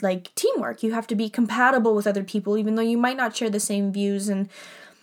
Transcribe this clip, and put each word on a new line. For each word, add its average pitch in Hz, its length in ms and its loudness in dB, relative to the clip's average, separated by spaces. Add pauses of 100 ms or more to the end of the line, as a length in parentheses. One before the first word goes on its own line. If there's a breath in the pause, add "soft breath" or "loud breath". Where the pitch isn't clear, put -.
like, 185 320 -2
teamwork. 381 480 -2
You 220 100 0
have 226 160 -2
to 226 60 -4
be 214 160 -2
compatible 233 640 4
with 208 120 2
other 202 160 0
people, 208 360 -2
even 220 160 0
though 226 80 0
you 233 160 2
might 247 180 0
not 240 180 -2
share 226 160 -2
the 202 80 0
same 202 340 0
views, 202 360 0
and 196 200 0 (540 loud breath)